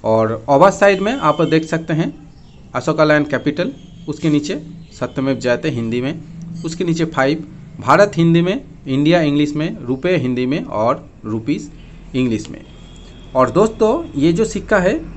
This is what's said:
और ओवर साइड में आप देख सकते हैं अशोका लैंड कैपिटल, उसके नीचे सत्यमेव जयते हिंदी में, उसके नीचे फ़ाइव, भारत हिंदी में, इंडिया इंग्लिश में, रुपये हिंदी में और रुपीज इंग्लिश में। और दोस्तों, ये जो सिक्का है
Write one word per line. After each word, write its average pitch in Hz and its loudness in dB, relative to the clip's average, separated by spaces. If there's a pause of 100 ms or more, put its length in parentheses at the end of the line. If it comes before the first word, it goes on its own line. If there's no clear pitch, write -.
और 110 2 (180)
ओवर 151 6
साइड 196 4
में 202 0
आप 156 0
देख 160 2
सकते 165 -4
हैं 160 0 (680)
अशोका 156 0
लैंड 151 4
कैपिटल, 151 -2 (360)
उसके 151 -4
नीचे 147 0 (340)
सत्यमेव 131 -4
जयते 120 -2
हिंदी 120 -4
में, 147 -6 (460)
उसके 160 -6
नीचे 165 0
फ़ाइव, 151 0 (340)
भारत 185 4
हिंदी 165 6
में, 196 0 (240)
इंडिया 147 4
इंग्लिश 147 2
में, 160 -4
रुपये 131 -2
हिंदी 127 0
में 139 -2
और 120 -2 (180)
रुपीज 110 -4 (460)
इंग्लिश 123 -2
में। - -14 (760)
और 127 2
दोस्तों, 220 2 (120)
ये 151 2
जो 220 0
सिक्का 202 -2
है 202 0 (180)